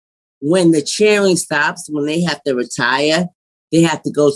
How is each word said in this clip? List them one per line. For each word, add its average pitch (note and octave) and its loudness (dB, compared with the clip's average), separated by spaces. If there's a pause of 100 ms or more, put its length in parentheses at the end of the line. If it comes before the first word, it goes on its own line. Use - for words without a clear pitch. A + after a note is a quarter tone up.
(420)
when E3+ 2
the D#3 2
cheering G3+ 2
stops, D#3 -4
when D3 -4
they D#3 -2
have D#3 -4
to C#3 -2
retire, C#3 -2 (420)
they E3 4
have D#3+ 0
to C3 -6
go C#3+ 2